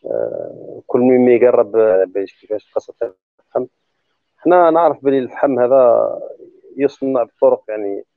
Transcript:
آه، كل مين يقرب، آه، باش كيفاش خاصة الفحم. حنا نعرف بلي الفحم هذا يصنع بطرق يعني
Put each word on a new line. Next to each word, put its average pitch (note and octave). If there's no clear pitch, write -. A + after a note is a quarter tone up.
آه، A1+
كل -
مين B2+
يقرب، A#2
آه، G#2+
باش F#2
كيفاش -
خاصة -
الفحم. -
حنا E3+
نعرف D#3+
بلي C#3
الفحم C3
هذا B2
يصنع C3+
بطرق B2
يعني G2+